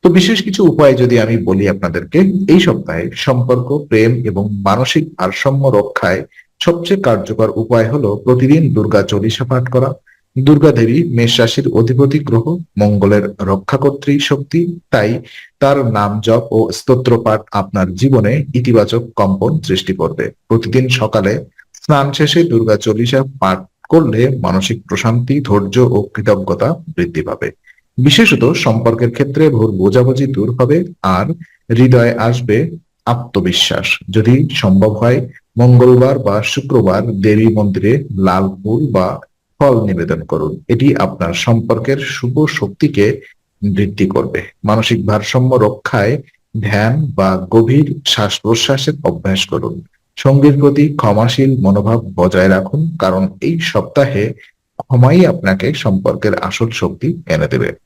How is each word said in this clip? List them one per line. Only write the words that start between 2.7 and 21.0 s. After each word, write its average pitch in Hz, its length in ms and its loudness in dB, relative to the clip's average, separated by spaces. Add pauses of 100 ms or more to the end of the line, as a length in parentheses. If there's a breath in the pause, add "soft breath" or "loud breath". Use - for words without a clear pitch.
সম্পর্ক, 123 420 0 (200)
প্রেম 113 220 2 (200)
এবং 95 140 -4 (220)
মানসিক 127 380 0 (140)
ভারসাম্য 135 460 -2 (120)
রক্ষায় 98 440 -2 (400 soft breath)
সবচেয়ে 175 460 -2
কার্যকর 110 420 0 (140)
উপায় 113 300 0
হলো 135 180 -2 (140)
প্রতিদিন 131 380 4 (140)
দুর্গা 104 240 2 (100)
চল্লিশা 110 400 -2
পাঠ 127 240 0
করা। 131 160 2 (460 soft breath)
দুর্গা 147 420 4
দেবী 117 200 2 (180)
মেষ 117 240 2
রাশির 117 260 0 (120)
অধিপতি 131 400 2 (100)
গ্রহ, 117 180 0 (340)
মঙ্গলের 104 440 2 (260)
রক্ষাকর্ত্রী 139 680 -2
শক্তি, 139 400 -2 (300)
তাই 107 200 2 (520 loud breath)
তার 139 140 2 (200)
নাম 104 140 0 (160)
জপ 113 160 2 (140)
ও - 20 4 (200)
স্তোত্র 123 340 0 (120)
পাঠ 107 160 0 (200)
আপনার 95 260 -2 (140)
জীবনে 123 320 2 (260)
ইতিবাচক 117 440 2 (160)
কম্পন 98 340 0 (140)
সৃষ্টি 95 340 -4
করবে। 78 240 -4 (240)
প্রতিদিন 113 360 0 (160)